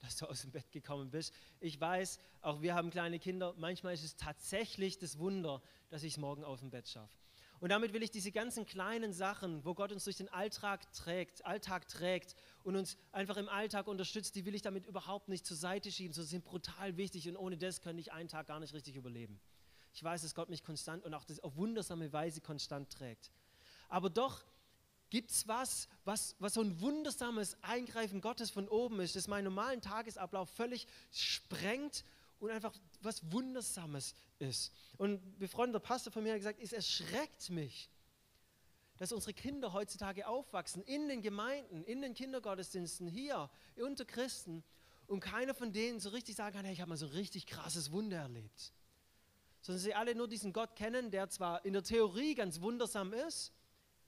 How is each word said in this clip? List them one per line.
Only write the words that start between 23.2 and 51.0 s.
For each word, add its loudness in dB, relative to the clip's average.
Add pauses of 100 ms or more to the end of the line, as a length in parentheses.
Aber 4
doch 2 (640)
gibt's 2
was, 2 (180)
was, 0
was 2
so 6
ein 4
wundersames 2
Eingreifen 0
Gottes 0
von 0
oben 6
ist, 2
das 0
meinen 2
normalen 2
Tagesablauf -2
völlig -2 (240)
sprengt 0 (360)
und 0
einfach 0 (260)
was -2
Wundersames 0 (240)
ist. 0 (240)
Und 6
ein -4
befreundeter 2
Pastor 0
von 0
mir 4
hat 4
gesagt, -2
es -6
erschreckt 0
mich, -2 (1040)
dass -2
unsere -2
Kinder -2
heutzutage -2
aufwachsen -2
in 0
den 0
Gemeinden, -2
in -2
den -2
Kindergottesdiensten, -2
hier 0 (240)
unter -2
Christen -2 (420)
und 0
keiner 2
von -2
denen 2
so -4
richtig -4
sagen -2
kann, -2
„Hey, 0
ich -2
habe -2
mal 0
so -2
ein -4
richtig -2
krasses -2
Wunder 2
erlebt.“ -6 (880)
Sondern 0
sie 2
alle 4
nur 2
diesen -2
Gott 0
kennen, 0